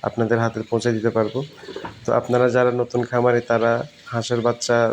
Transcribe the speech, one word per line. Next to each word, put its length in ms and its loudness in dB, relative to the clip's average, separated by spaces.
আপনাদের 360 0
হাতে 240 -2
পৌঁছে 300 0
দিতে 180 0
পারবো। 340 0
তো 60 -2
আপনারা 260 2
যারা 140 4
নতুন 200 -2
খামারি, 300 2
তারা 220 2
হাঁসের 340 -2
বাচ্চা 300 0